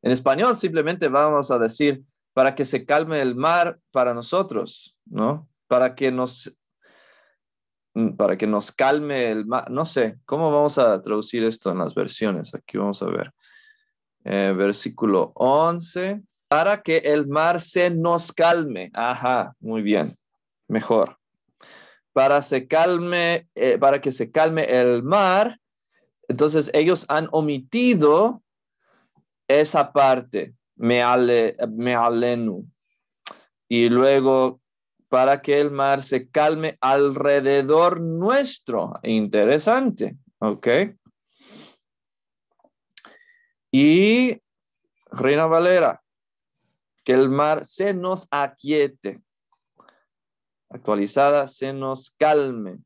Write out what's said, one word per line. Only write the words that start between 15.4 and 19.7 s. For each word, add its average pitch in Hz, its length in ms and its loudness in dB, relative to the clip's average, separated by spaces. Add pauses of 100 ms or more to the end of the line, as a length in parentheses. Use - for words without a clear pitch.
Para 190 340 0
que 160 160 0
el 151 300 0
mar 165 340 0
se 175 300 0
nos 170 400 -2
calme. 160 640 0
Ajá, 127 680 -4
muy 110 240 -6